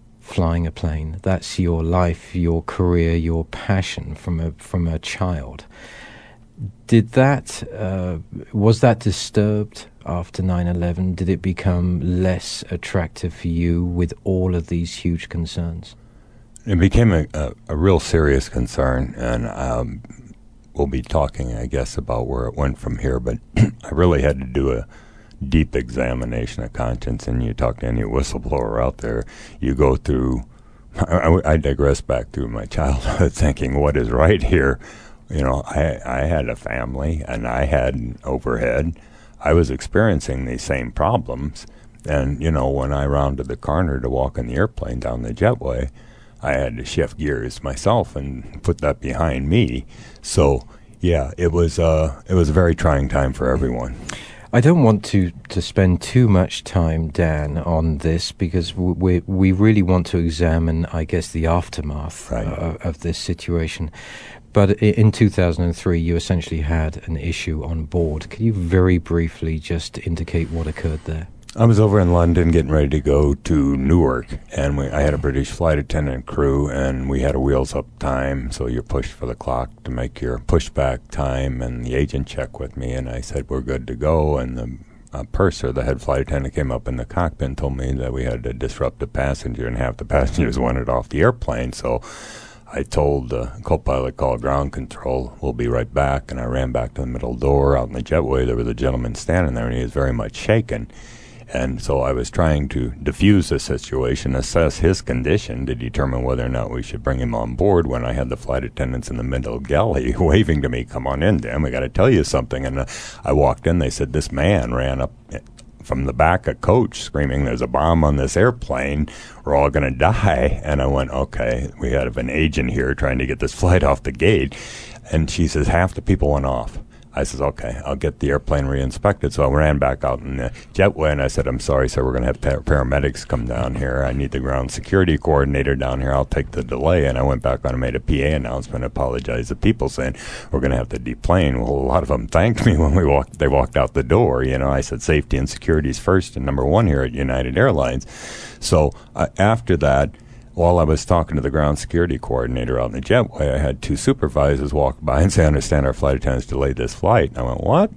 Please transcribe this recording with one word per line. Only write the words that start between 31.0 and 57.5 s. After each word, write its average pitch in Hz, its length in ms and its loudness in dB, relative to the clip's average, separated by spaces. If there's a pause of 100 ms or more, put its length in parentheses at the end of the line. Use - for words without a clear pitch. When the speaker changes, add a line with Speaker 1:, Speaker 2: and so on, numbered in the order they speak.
Speaker 2:
I, 82 380 4
I 80 40 4
digress 69 440 2
back 60 300 -4
through 62 180 -6
my 57 160 -8
childhood 69 680 0
<laughs> - 100 0
thinking, 69 360 0
"What 71 180 2
is 58 140 0
right 80 320 4
here?" 67 340 2 (520)
You 73 140 -2
know, 65 220 0
I, 73 400 -2
I 64 200 -4
had 76 240 0
a 60 80 -6
family, 65 680 -4
and 58 220 -6
I 62 160 0
had 65 320 0
an 58 300 -8
overhead. 64 760 -2 (400)
I 76 140 2
was 80 180 4
experiencing 78 760 0
these 62 160 -6
same 62 300 -4
problems, 73 760 -4 (400)
and, 69 380 -2
you 80 80 2
know, 67 180 0
when 69 220 -2
I 69 140 0
rounded 69 420 0
the 62 80 -6
corner 73 460 -2
to 62 80 -2
walk 65 280 -2
in 60 100 -4
the 62 80 -6
airplane 64 440 -2
down 60 220 -4
the 58 120 -6
jetway, 65 560 0 (540)
I 69 80 0
had 65 260 -2
to 62 80 -8
shift - 320 -2
gears 65 460 -4
myself 98 540 0
and 67 440 -10
put - 200 0
that 71 180 0
behind 67 480 -2
me. 71 380 2 (360)
So, 69 460 2 (320)
yeah, 80 380 0
it 85 160 0
was, 85 260 2
uh, 78 480 2
it 92 60 -2
was 85 160 4
a 73 40 2
very 85 220 6
trying 69 320 2
time 67 240 2
for 65 180 -2
everyone. 62 460 -2 (580)
Speaker 1:
I 120 60 6
don't 151 240 6
want 107 220 6
to, 92 260 2 (160)
to 92 140 -4
spend 90 400 2
too 123 260 2
much 92 380 2
time, 80 420 0
Dan, 76 500 0